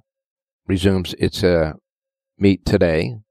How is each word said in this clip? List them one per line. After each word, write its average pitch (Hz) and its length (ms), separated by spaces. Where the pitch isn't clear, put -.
resumes 92 520
its, - 240
uh, 82 320
meet 98 280
today. 85 500